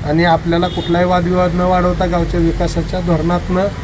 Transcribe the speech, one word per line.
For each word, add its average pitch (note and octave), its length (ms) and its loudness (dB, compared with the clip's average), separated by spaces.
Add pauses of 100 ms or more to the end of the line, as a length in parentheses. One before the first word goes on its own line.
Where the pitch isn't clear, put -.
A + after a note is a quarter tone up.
आणि D#3+ 200 2
आपल्याला E3+ 440 2
कुठलाही E3+ 360 0
वादविवाद F3+ 500 2
न F3+ 60 0
वाढवता F3+ 460 2
गावच्या E3+ 340 0
विकासाच्या E3 600 -2
धोरणातनं F3 680 0 (180)